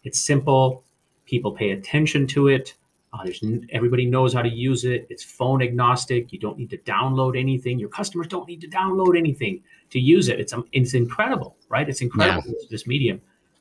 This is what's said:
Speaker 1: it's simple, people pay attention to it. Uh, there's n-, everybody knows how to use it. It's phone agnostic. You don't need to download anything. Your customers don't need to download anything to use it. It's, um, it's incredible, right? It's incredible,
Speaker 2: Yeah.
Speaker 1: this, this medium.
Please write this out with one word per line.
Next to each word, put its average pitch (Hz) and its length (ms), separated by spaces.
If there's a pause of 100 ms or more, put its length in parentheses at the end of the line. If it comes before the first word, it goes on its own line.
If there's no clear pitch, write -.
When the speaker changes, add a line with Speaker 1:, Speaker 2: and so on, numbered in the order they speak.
Speaker 1:
it's - 160
simple, 131 640 (420)
people 107 260
pay 104 200
attention 147 560
to 139 200
it. 135 260 (380)
Uh, - 120
there's 90 180
n-, 110 300
everybody 123 340
knows 127 260
how 123 100
to 120 60
use 120 360
it. 123 260
It's - 140
phone 131 380
agnostic. 123 720
You 95 60
don't 104 200
need 120 120
to 90 80
download 131 600
anything. 127 400
Your 104 100
customers 175 400
don't 180 180
need 170 140
to 170 80
download 185 500
anything 127 440 (280)
to - 80
use 143 300
it. 113 100
It's, - 140
um, 117 200
it's 131 220
incredible, 156 600 (120)
right? 147 200
It's 135 120
incredible, 123 460
Speaker 2:
Yeah. 117 60
Speaker 1:
this, - 160
this - 180
medium. 123 340 (400)